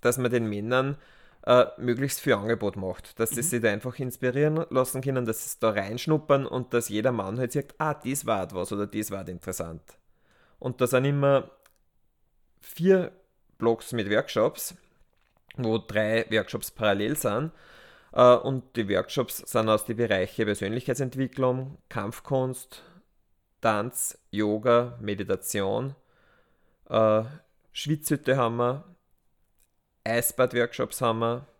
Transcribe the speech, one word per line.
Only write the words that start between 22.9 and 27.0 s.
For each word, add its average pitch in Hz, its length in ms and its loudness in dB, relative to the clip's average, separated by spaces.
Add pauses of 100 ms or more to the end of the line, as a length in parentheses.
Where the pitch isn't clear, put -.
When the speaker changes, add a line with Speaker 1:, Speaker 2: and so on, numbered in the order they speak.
Speaker 1:
Tanz, 110 560 -2 (140)
Yoga, 117 680 2
Meditation, 101 960 -4 (960)
äh, 110 340 4 (480)